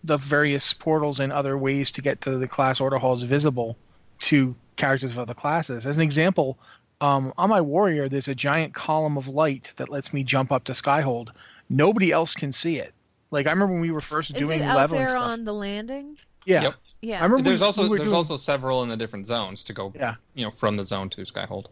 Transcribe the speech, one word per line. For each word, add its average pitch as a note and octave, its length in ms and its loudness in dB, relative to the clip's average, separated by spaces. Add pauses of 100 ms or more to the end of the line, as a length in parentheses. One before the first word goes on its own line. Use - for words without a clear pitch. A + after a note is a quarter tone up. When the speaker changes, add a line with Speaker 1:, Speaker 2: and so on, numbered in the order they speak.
Speaker 1:
the D#3 140 2
various C#3+ 560 2
portals D3 460 0
and C3+ 120 -2
other C#3 240 0
ways C#3 360 0
to C3+ 100 -8
get C3+ 200 -2
to C3 160 -2
the B2+ 100 -2
class C3 320 0
order C3+ 180 2
halls B2+ 240 0
visible B2 540 0 (440)
to C3 340 4 (220)
characters C3+ 360 0
of A#2+ 60 -8
other A#2+ 160 -6
classes. C#3 520 -4
As C#3+ 100 -2
an D#3+ 60 4
example, D#3 560 2 (420)
um, C#3 380 2
on F#3 100 2
my G#3+ 120 4
warrior, D3+ 480 2
there's C3+ 200 -4
a C3+ 60 -2
giant C#3+ 400 0
column D#3 420 0
of C3 120 -6
light C#3 480 0
that C3+ 120 -6
lets C#3+ 240 -8
me C#3 120 0
jump C3 280 0
up B2+ 120 0
to C3 80 -8
Skyhold. C3+ 580 0 (400)
Nobody E3+ 420 4
else D#3+ 220 2
can C#3 180 -6
see E3 260 -2
it. - 140 -10 (380)
Like, C#3+ 160 0
I D3+ 40 2
remember F#3+ 220 2
when E3+ 100 -2
we E3 80 0
were D#3 120 -4
first D3+ 340 -6
Speaker 2:
Is - 40 -2
Speaker 1:
doing D#3 200 0
Speaker 2:
it D3 40 0
out A#3+ 120 2
Speaker 1:
leveling - 240 2
Speaker 2:
there C4 100 0
Speaker 1:
stuff. B3 120 0
Speaker 2:
on A#3 220 -6
the G#3 100 -6
landing? A#3 640 -8 (260)
Speaker 1:
Yeah. F3 180 4
Speaker 3:
Yep. B2+ 120 0 (300)
Speaker 2:
Yeah. A3 160 -6
Speaker 1:
I E3 40 2
remember B3+ 180 6
Speaker 3:
There's B3+ 180 4
Speaker 1:
we, G3 60 4
Speaker 3:
also, G#3 180 2
Speaker 1:
we G#3 40 4
were G#3+ 80 2
Speaker 3:
there's G3 140 0
Speaker 1:
doing E3+ 60 4
Speaker 3:
also D#3+ 200 0
several C3 480 0
in A#2+ 40 -4
the A2+ 80 -4
different G#2+ 300 -8
zones G#2+ 380 -4
to - 80 -12
go, G2 240 -8
Speaker 1:
Yeah. A#2 180 -4 (200)
Speaker 3:
you B2 100 -6
know, G#2 80 -6
from G#2 240 0
the G2 80 -4
zone G2 260 -6
to G2 120 -12
Skyhold. F#2+ 480 -10